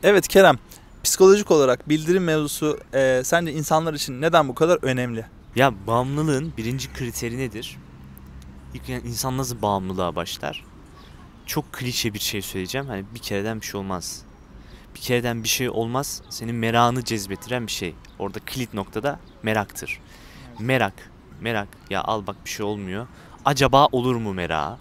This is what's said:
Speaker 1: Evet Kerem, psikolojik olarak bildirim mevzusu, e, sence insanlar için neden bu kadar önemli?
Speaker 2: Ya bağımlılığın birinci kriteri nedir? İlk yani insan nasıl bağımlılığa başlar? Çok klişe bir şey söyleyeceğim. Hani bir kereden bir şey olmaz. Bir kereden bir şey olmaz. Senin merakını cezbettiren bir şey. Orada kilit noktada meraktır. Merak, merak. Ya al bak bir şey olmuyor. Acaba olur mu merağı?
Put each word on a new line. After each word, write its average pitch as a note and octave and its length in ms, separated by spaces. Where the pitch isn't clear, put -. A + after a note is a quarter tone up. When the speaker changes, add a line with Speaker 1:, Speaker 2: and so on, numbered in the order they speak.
Speaker 1:
Evet F#3+ 240
Kerem, F#3 280
psikolojik G3 480
olarak C#3 380
bildirim D#3 340
mevzusu, D#3 560
e, C3 300
sence E3+ 300
insanlar D#3+ 400
için C3+ 280
neden D#3+ 260
bu B2 80
kadar E3 260
önemli? B2 440
Speaker 2:
Ya B2+ 180
bağımlılığın C#3 680
birinci B2 360
kriteri A#2+ 440
nedir? B2 400
İlk - 160
yani B2 180
insan B2+ 300
nasıl B2 240
bağımlılığa F#2+ 540
başlar? - 480
Çok - 280
klişe B2 400
bir G#2 60
şey G#2 220
söyleyeceğim. G2 460
Hani G2 180
bir A#2 40
kereden G#2+ 420
bir - 40
şey - 140
olmaz. F#2+ 420
Bir - 60
kereden A#2+ 420
bir A2+ 60
şey B2+ 200
olmaz. A#2+ 600
Senin A#2 260
merakını A#2 480
cezbettiren G#2+ 640
bir - 40
şey. E2+ 240
Orada G2 200
kilit - 340
noktada A2 460
meraktır. - 560
Merak, A2+ 340
merak. G#2+ 260
Ya F#2+ 140
al G#2 240
bak G2+ 80
bir - 40
şey - 160
olmuyor. G2+ 420
Acaba C3+ 460
olur B2 240
mu A2 180
merağı? E2+ 480